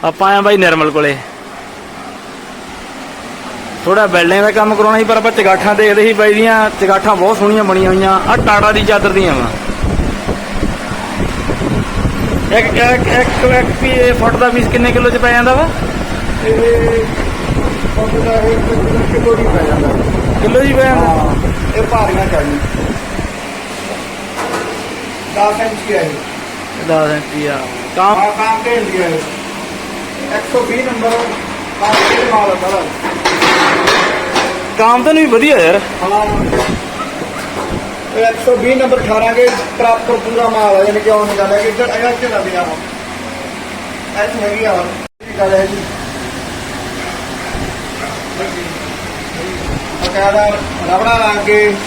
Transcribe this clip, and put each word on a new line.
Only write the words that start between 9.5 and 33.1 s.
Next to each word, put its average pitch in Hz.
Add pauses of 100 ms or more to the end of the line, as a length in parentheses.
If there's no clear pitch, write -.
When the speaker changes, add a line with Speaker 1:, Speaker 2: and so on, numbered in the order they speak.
Speaker 1:
ਇੱਕ, 226
ਇੱਕ, 240
ਇੱਕ, -
ਇੱਕ 247
ਵੀ 262
ਇਹ 247
ਫੁੱਟ 226
ਦਾ 247
ਪੀਸ 240
ਕਿੰਨੇ 240
ਕਿਲੋ 240
ਚ 240
ਪੈ 247
ਜਾਂਦਾ 240
ਵਾ? 311 (800)
Speaker 2:
ਇਹ 453 (920)
ਫੁੱਟ 226
ਦਾ 233
ਇਹ 220 (540)
ਕਿਲੋ 233
ਹੀ -
ਪੈ -
ਜਾਂਦਾ। - (540)
Speaker 1:
ਕਿਲੋ 254
ਹੀ 277
ਪੈ 262
ਜਾਂਦਾ? 262
Speaker 2:
ਹਾਂ, - (420)
ਇਹ 220
ਭਾਰੀਆਂ 190
ਚਾਹੀਆਂ। 147 (2750)
ਦਸ 208
ਇੰਚ 220
ਹੀ -
ਆ -
ਇਹ। 147 (520)
Speaker 1:
ਦਸ 156
ਇੰਚੀ 151
ਆ। 143 (360)
ਕਾਮ-, 196
Speaker 2:
ਹਾਂ, 202
ਕਾਮ 220
ਤੇ 233
ਹੁੰਦੀ 185
ਆ 175
ਇਹ। 165 (1200)
ਇੱਕ -
ਸੌ 247
ਵੀਹ 240
ਨੰਬਰ, 226 (680)
ਕਾਮ 214
ਤੇ 208
ਮਾਲ 208
ਆ 185
ਸਾਰਾ। 180 (2000)